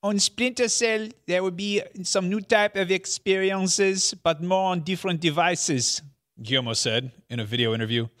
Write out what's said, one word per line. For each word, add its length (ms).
On 160
Splinter 520
Cell, 400
there 160
will 80
be 320
some 240
new 120
type 360
of 160
experiences, 1300
but 180
more 300
on 120
different 380
devices, 800
Guillemot 360
said 340
in 120
a 40
video 300
interview. 320